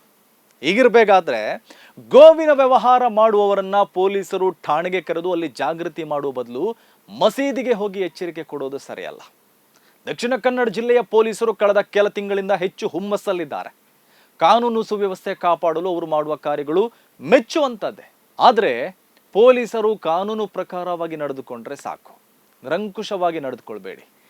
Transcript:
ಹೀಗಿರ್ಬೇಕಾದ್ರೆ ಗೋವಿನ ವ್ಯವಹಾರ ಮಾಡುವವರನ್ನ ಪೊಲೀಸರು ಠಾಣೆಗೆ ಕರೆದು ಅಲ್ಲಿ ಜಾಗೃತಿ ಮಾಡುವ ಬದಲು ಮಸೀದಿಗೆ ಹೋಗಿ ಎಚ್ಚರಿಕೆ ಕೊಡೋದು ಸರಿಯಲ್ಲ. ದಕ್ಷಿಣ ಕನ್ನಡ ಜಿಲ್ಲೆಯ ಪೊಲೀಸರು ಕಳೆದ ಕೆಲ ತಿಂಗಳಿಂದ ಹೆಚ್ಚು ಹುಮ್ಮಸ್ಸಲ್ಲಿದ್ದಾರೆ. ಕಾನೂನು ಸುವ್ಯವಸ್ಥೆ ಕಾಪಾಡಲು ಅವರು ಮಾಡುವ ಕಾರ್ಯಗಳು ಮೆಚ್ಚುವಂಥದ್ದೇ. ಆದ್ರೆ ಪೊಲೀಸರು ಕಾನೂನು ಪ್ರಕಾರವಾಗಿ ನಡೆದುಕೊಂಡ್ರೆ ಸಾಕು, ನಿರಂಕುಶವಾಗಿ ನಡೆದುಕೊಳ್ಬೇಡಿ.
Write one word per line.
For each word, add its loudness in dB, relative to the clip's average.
ಹೀಗಿರ್ಬೇಕಾದ್ರೆ 2
ಗೋವಿನ 10
ವ್ಯವಹಾರ 4
ಮಾಡುವವರನ್ನ 2
ಪೊಲೀಸರು -2
ಠಾಣೆಗೆ -4
ಕರೆದು -6
ಅಲ್ಲಿ -4
ಜಾಗೃತಿ -8
ಮಾಡುವ -6
ಬದಲು -8
ಮಸೀದಿಗೆ 0
ಹೋಗಿ -6
ಎಚ್ಚರಿಕೆ -8
ಕೊಡೋದು -10
ಸರಿಯಲ್ಲ. -14
ದಕ್ಷಿಣ -4
ಕನ್ನಡ -2
ಜಿಲ್ಲೆಯ 0
ಪೊಲೀಸರು 0
ಕಳೆದ 2
ಕೆಲ 0
ತಿಂಗಳಿಂದ -6
ಹೆಚ್ಚು -4
ಹುಮ್ಮಸ್ಸಲ್ಲಿದ್ದಾರೆ. -6
ಕಾನೂನು 2
ಸುವ್ಯವಸ್ಥೆ -6
ಕಾಪಾಡಲು -2
ಅವರು -4
ಮಾಡುವ -4
ಕಾರ್ಯಗಳು -4
ಮೆಚ್ಚುವಂಥದ್ದೇ. -2
ಆದ್ರೆ 2
ಪೊಲೀಸರು 2
ಕಾನೂನು -4
ಪ್ರಕಾರವಾಗಿ -8
ನಡೆದುಕೊಂಡ್ರೆ -12
ಸಾಕು, -14
ನಿರಂಕುಶವಾಗಿ -6
ನಡೆದುಕೊಳ್ಬೇಡಿ. -12